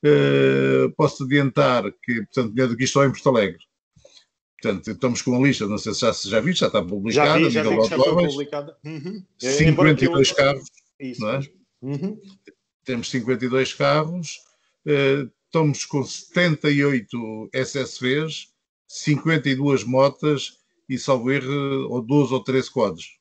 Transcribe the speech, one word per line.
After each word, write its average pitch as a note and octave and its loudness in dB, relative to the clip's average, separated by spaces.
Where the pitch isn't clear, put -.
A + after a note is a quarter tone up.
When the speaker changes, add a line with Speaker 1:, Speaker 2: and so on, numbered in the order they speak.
Speaker 1:
Eh, C3+ 4
posso-te C#3+ 0
adiantar C3 2
que, A#2+ -4
portanto, A2+ -4
melhor B2+ 2
do A#2 -2
que B2+ -2
isto, A#2+ -2
só C#3 4
em C3+ 4
Porto - -2
Alegre. G2+ 0
Portanto, G#2+ -6
estamos A#2+ -4
com C3 -2
uma B2+ 2
lista, C3 2
não G#2 -4
sei G2+ -6
se - -6
já, A2+ 2
se G2 -8
já A2 2
viste, E3 -2
já D3 0
está G2+ 0
publicada, G#2 0
Speaker 2:
Já D#3 4
vi, D#3 4
já A2+ 0
Speaker 1:
a G#2 -2
nível A2 2
Speaker 2:
vi G#2+ 2
que A2 2
Speaker 1:
de A2+ 0
Speaker 2:
já E3+ -4
foi C3 4
Speaker 1:
automóveis. D#3+ 2
Speaker 2:
publicada. D3 -8
Uhum. D#3+ -12
Speaker 1:
Cinquenta D3 4
e - 4
dois C#3 4
Speaker 2:
Embora C#3 2
eu C#3 0
Speaker 1:
carros, C3+ -12
Speaker 2:
Isso. B2+ -10
Speaker 1:
não G#2+ -2
é? C3+ -2
Speaker 2:
Uhum. D#3 -8
Speaker 1:
Temos A#2+ -6
cinquenta B2 -2
e B2+ -2
dois C3 0
carros, D#3 -2
eh, C#3 2
estamos D#3 0
com E3+ -4
setenta D#3 -2
e C#3+ 2
oito A2+ -4
S C3 -4
S C3 -8
Vs, D3 -4
cinquenta D3 0
e C3+ 2
duas C3+ 0
motas C3+ 0
e, C3 -4
salvo B2+ -2
erro, C3+ -2
ou B2 -4
doze B2+ 2
ou C3 -2
treze C3 -2
quads. G2 -2